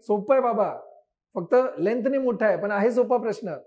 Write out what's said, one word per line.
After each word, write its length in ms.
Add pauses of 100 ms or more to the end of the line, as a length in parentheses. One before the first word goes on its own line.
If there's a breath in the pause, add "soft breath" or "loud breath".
सोपं 340
आहे 60
बाबा, 380 (560)
फक्त 440
लेंथने 380
मोठा 280
आहे, 120
पण 140
आहे 200
सोपा 260
प्रश्न, 500